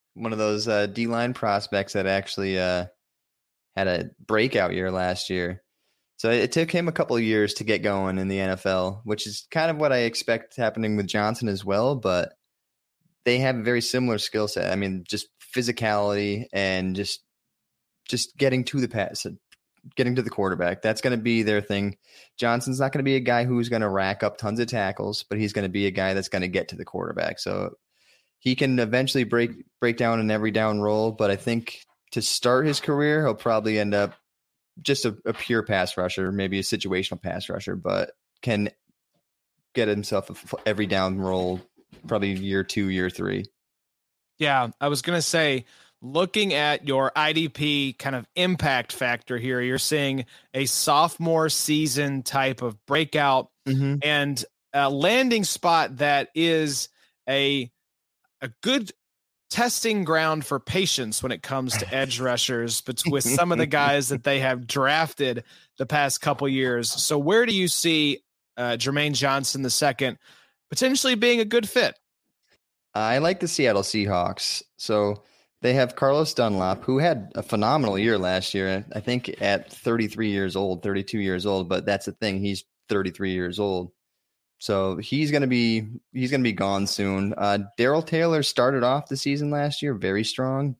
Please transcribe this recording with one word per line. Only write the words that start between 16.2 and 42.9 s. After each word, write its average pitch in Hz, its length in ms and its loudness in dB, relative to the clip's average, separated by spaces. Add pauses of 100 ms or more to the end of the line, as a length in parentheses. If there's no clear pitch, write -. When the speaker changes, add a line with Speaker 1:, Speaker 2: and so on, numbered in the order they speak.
Speaker 1:
and 92 420 -2
just, 98 300 -6 (840)
just - 300 -6
getting 131 300 2
to 135 160 -2
the 120 80 0
pass, 101 360 -4 (720)
getting 123 200 0
to 127 80 0
the 104 80 -8
quarterback. 90 500 0
That's 110 180 0
gonna 127 160 0
be 113 280 2
their 104 180 2
thing. 101 340 -2 (420)
Johnson's 123 440 0
not 135 100 0
gonna 143 120 -2
be 135 120 2
a 131 60 0
guy 120 240 2
who's 120 240 0
gonna 110 200 0
rack 98 340 0
up 104 140 -2
tons 107 220 -4
of 117 80 0
tackles, 101 560 -4
but 104 140 -6
he's 104 160 -2
gonna 101 160 -2
be 101 160 0
a 98 60 0
guy 95 220 0
that's 95 140 -2
gonna 92 220 -2
get 92 200 0
to - 60 -14
the - 100 -10
quarterback. 85 540 -4
So - 380 -6 (600)
he 127 160 0
can 131 240 2
eventually 127 440 2
break, 117 280 2 (280)
break 117 160 2
down 117 240 2
in 107 120 2
every 107 200 0
down 107 300 2
role, 107 320 2
but 104 180 2
I 101 60 0
think 117 480 -4 (260)
to 110 120 -4
start 127 420 2
his 147 140 0
career, 151 440 2
he'll 120 120 2
probably 110 420 2
end 104 160 0
up 101 220 2 (640)
just 139 240 0
a, 107 100 -2 (100)
a 113 80 0
pure 113 280 -2
pass 98 340 0
rusher, 92 360 -2
maybe 98 260 -2
a 95 60 -2
situational 92 580 -4
pass 92 280 -8
rusher, 95 260 -6
but 95 380 -2 (280)
can 104 260 0 (1080)
get 113 120 2
himself 104 440 -2
a - 20 -14
f-, - 220 -12 (100)
every 104 220 0
down 95 320 0
role 92 420 0 (460)
probably 101 240 0
year 98 320 -2
two, 98 260 -2
year 92 220 0